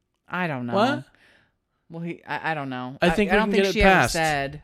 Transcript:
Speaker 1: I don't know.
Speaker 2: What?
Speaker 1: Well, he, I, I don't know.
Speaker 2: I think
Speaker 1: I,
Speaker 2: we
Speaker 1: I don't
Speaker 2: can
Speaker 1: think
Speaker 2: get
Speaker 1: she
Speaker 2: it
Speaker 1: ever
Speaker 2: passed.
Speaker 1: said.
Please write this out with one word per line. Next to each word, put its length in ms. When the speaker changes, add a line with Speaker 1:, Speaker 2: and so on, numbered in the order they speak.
Speaker 1:
I 180
don't 200
know. 80
Speaker 2:
What? 300
Speaker 1:
Well, 120
he, 220
I, 260
I 40
don't 160
know. 300
Speaker 2:
I 100
think 200
Speaker 1:
I, 40
Speaker 2:
we 20
Speaker 1:
I 40
don't 100
Speaker 2:
can 20
Speaker 1:
think 140
Speaker 2:
get 60
Speaker 1:
she 80
Speaker 2:
it 40
Speaker 1:
ever 100
Speaker 2:
passed. 180
Speaker 1:
said. 520